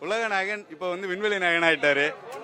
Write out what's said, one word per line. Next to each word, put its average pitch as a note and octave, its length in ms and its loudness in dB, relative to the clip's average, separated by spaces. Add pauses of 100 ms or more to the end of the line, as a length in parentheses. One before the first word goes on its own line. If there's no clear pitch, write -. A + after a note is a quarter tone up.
உலக A3 280 -2
நாயகன் G3 300 -2 (100)
இப்ப D#3 100 -12 (100)
வந்து F#3+ 180 -6
விண்வெளி G#3 320 0
நாயகன் E3+ 240 4
ஆயிட்டாரு, C#3+ 380 4 (380)